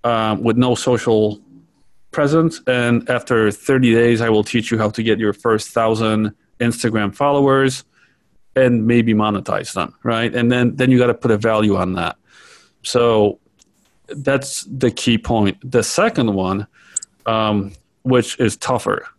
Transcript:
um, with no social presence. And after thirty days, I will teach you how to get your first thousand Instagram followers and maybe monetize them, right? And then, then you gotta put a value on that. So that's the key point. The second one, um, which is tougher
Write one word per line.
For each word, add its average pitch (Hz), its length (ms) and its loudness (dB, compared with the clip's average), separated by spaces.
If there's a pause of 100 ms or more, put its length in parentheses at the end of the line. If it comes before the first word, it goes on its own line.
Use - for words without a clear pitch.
um, 110 420 0
with 113 100 2
no 123 180 2
social 107 640 0 (720)
presence. 160 540 0
And 120 440 0
after 117 420 0
thirty 127 400 0 (100)
days, 117 200 4
I 113 80 0
will 107 240 2
teach 117 180 -2
you 113 60 0
how 107 140 0
to 113 120 -8
get 110 160 0
your 104 140 0
first 110 400 -2
thousand 110 600 0 (260)
Instagram 110 540 -2
followers 139 720 0 (720)
and 120 320 2
maybe 117 260 2
monetize 107 600 -2
them, 90 160 -6 (140)
right? 117 300 -2
And 120 160 0
then, 123 160 2 (120)
then 131 140 2
you 127 60 4
gotta 120 280 2
put 117 60 2
a 107 60 2
value 107 380 0
on 92 140 -2 (100)
that. 85 160 -6 (680)
So 110 560 2 (680)
that's 139 560 -4 (200)
the 120 80 2 (100)
key 117 160 0
point. 107 380 0 (220)
The 107 60 2
second 175 500 0
one, 98 340 -4 (580)
um, 107 480 -2 (300)
which 123 360 0
is 110 160 0
tougher 104 440 -4 (200)